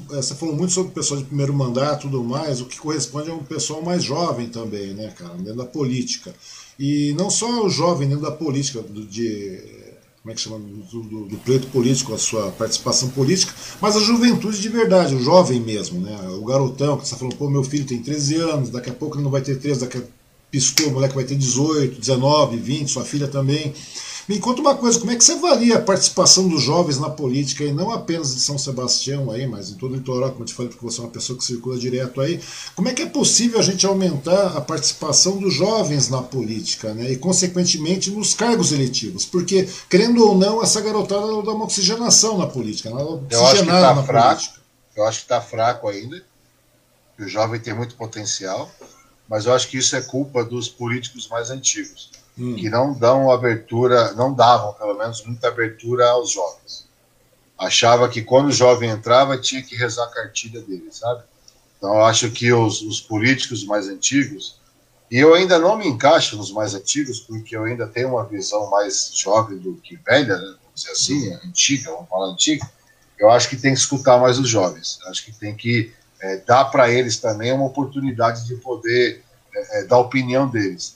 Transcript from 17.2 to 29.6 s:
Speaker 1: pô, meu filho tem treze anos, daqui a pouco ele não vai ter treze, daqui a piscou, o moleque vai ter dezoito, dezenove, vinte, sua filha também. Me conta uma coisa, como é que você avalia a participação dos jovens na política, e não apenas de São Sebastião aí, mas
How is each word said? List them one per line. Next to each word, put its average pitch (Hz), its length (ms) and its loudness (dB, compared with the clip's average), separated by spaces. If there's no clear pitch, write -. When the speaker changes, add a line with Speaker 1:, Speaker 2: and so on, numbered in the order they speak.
Speaker 1:
pô, 147 140 -4
meu 139 140 2
filho 143 220 -4
tem 123 160 -6
treze 143 340 -2
anos, 156 340 -2
daqui 120 200 -8
a 120 40 -8
pouco 143 240 -8
ele 147 60 -2
não 139 80 -2
vai 139 100 0
ter 135 180 -4
treze, 139 220 -2
daqui 123 160 -8
a 120 60 -8
piscou, 143 360 0
o 139 40 0
moleque 135 240 0
vai 135 100 -2
ter 135 100 -4
dezoito, 139 640 0
dezenove, 131 580 2
vinte, 135 340 -4
sua 120 120 -4
filha 143 240 -4
também. 139 460 0
Me 208 100 -2
conta 240 200 -2
uma 285 160 4
coisa, 240 240 2
como 208 120 -4
é 240 40 -2
que 233 80 2
você - 80 6
avalia 240 460 4
a - 40 0
participação 185 680 4
dos 156 120 0
jovens 147 380 2
na 151 100 -4
política, 139 540 -4
e 143 80 -2
não 175 200 -2
apenas 165 440 -4
de - 60 -4
São 143 160 -2
Sebastião 135 720 -4
aí, 131 160 -4
mas 101 220 -8